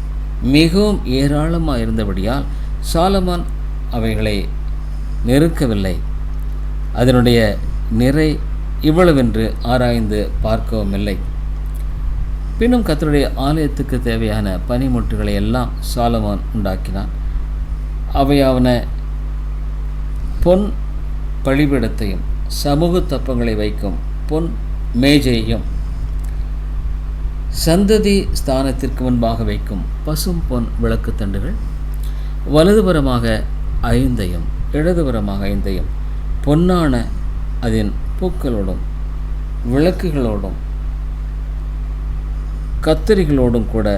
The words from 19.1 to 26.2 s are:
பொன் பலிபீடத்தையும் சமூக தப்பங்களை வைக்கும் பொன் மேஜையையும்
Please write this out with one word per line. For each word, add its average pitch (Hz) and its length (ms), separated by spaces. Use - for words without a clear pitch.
பொன் 185 240
பலிபீடத்தையும் 135 800
சமூக 170 440
தப்பங்களை 120 460
வைக்கும் 104 420
பொன் 160 200
மேஜையையும் 117 680